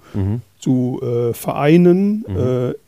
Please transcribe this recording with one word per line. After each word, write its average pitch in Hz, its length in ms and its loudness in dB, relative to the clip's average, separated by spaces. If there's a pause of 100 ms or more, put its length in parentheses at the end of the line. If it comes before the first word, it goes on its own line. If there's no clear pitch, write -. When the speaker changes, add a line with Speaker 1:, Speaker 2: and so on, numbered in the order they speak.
(140)
Speaker 1:
Mhm. 104 280 -2 (180)
Speaker 2:
zu, 127 420 0
äh, 120 320 -2
Vereinen, 180 960 2
Speaker 1:
Mhm. 95 100 -6
Speaker 2:
äh, 127 360 -2 (140)